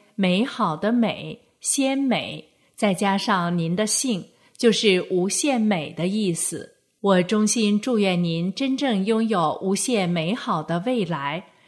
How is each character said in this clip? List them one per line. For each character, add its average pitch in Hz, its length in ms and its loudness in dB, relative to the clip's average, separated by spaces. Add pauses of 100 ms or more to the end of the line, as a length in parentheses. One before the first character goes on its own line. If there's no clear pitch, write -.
(160)
美 190 280 2
好 208 320 -2
的 202 160 -2
美， 202 560 -2 (140)
鲜 269 360 0
美， 180 520 -2 (260)
再 202 180 0
加 196 240 0
上 175 400 0
您 165 200 0
的 214 100 0
姓， 214 400 -2 (300)
就 226 160 4
是 185 360 4
无 185 200 0
限 262 300 0
美 202 340 0
的 165 140 -2
意 196 260 0
思。 - 420 -6 (240)
我 185 240 4
衷 214 240 2
心 208 320 2
祝 233 180 0
愿 190 240 2
您 170 320 -2
真 269 220 -2
正 240 300 0
拥 220 200 2
有 180 360 0
无 190 120 0
限 202 340 0
美 175 280 0
好 190 260 -4
的 170 240 -4
未 247 200 0
来， 156 400 -6 (220)